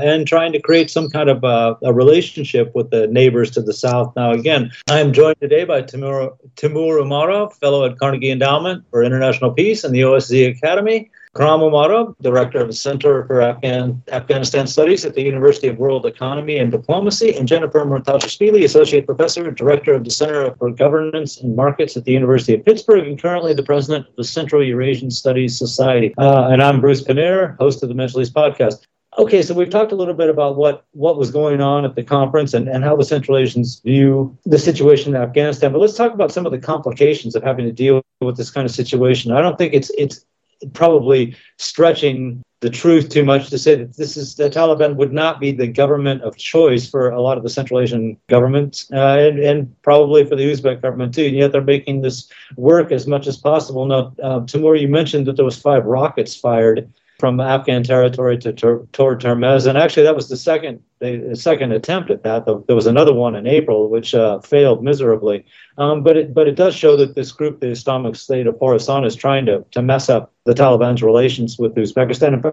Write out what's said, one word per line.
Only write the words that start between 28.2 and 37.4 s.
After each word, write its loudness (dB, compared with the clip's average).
podcast. 0
Okay, 2
so -4
we've -2
talked 0
a -6
little -4
bit 0
about 0
what, 0
what 0
was -2
going -2
on 0
at -6
the -6
conference 0
and, -2
and -4
how 0
the 2
Central -2
Asians -2
view 2
the 4
situation 2
in -2
Afghanistan, 0
but 0
let's 2
talk 0
about -2
some -4
of -4
the -6
complications -2
of -4